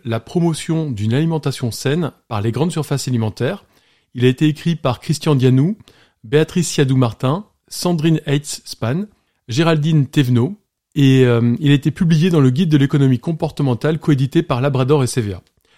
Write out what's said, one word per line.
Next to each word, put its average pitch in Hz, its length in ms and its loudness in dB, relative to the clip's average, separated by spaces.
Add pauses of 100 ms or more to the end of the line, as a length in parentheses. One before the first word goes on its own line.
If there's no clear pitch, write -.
La 113 140 -4
promotion 160 720 -4
d'une 110 220 -2
alimentation 147 580 -2
saine 151 420 -4 (140)
par 107 140 -4
les 113 120 -2
grandes 160 200 -2
surfaces 147 340 -4
alimentaires. 120 580 -4 (500)
Il 123 100 0
a 127 40 6
été 131 180 2
écrit 160 300 -2
par 127 240 -4
Christian 151 340 -2
Dianou, 131 420 2 (480)
Béatrice 151 440 0
Siadou-Martin, 131 760 0 (240)
Sandrine 165 580 0
Heitz-Spann, 143 800 -6 (400)
Géraldine 156 580 2
Thévenot, 127 500 0 (380)
et, 135 320 4
euh, 120 340 2
il 143 100 2
a 143 40 6
été 143 160 0
publié 165 400 2
dans 165 100 2
le 131 100 6
Guide 156 200 0
de 151 80 4
l'économie 135 400 2
comportementale 151 800 -4
coédité 143 440 0
par 127 200 -2
Labrador 135 420 2
et - 20 -2
C - 140 -4
V 101 140 -6
A. 92 80 -16 (360)